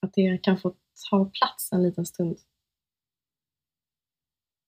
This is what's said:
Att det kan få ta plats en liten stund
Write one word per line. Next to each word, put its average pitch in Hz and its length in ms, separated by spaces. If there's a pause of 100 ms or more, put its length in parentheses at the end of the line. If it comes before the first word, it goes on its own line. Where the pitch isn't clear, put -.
Att 190 120
det 185 300
kan 190 160
få 185 160 (340)
ta 196 160
plats - 480
en 180 100
liten 175 220
stund 170 320 (2250)